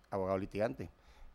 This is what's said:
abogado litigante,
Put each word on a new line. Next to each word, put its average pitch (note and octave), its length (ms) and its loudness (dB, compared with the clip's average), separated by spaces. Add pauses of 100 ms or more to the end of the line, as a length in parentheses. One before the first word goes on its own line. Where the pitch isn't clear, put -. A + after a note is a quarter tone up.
abogado F#2+ 300 2
litigante, G2+ 500 0 (460)